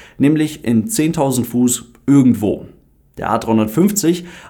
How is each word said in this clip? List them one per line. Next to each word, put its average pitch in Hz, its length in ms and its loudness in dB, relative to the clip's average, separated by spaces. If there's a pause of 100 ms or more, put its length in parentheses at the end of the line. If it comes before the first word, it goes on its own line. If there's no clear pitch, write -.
(160)
nämlich 151 480 0
in 113 220 0
zehntausend 139 640 -2
Fuß - 440 -2 (140)
irgendwo. 123 580 2 (520)
Der - 140 -6
A 113 80 0
dreihundertfünfzig, 160 880 0 (260)